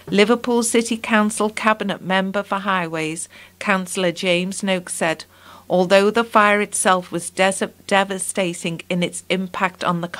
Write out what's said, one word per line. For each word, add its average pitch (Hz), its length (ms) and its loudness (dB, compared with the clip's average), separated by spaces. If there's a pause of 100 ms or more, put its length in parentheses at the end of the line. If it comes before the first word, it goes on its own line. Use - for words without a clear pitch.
(100)
Liverpool 233 520 2
City 226 360 0
Council 214 500 0
Cabinet 214 540 -2
Member 190 400 0
for 196 160 -4
Highways, 165 680 -4 (320)
Councillor 185 540 0
James 180 500 -2
Noakes, 185 300 -2
said, 160 320 -2 (420)
"Although 190 440 4
the 226 260 0
fire 208 240 6
itself 190 500 0
was 170 200 -6
des-, 190 400 0 (160)
devastating 190 1040 -2
in 180 120 0
its 180 280 -6
impact 185 520 -2
on 170 200 -2
the 170 180 -8